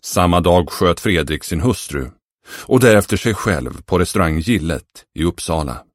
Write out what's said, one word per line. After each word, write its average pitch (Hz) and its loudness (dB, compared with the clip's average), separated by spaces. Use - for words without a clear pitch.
Samma 87 2
dag 87 2
sköt 87 0
Fredrik 78 -2
sin 82 -4
hustru 71 -4
och 127 4
därefter 107 4
sig 110 0
själv 71 -4
på - -2
restaurang 85 0
Gillet 82 -4
i 80 -4
Uppsala. 80 -4